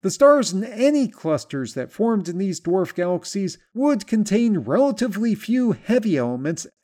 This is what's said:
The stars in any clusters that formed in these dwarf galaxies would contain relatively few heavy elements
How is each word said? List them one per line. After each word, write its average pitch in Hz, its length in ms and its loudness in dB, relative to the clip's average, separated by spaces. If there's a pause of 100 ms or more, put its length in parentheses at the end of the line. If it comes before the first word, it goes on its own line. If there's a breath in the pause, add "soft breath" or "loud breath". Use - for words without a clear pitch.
The 190 100 -2
stars 277 420 6
in 190 100 -4
any 254 460 2
clusters 139 640 -4
that 127 180 -8
formed 208 380 0
in 175 80 -6
these 185 240 -4
dwarf 180 340 0
galaxies 180 600 -4 (160)
would 269 340 0
contain 214 520 2
relatively 214 760 0
few 233 380 0
heavy 214 420 0
elements 127 520 -4 (160)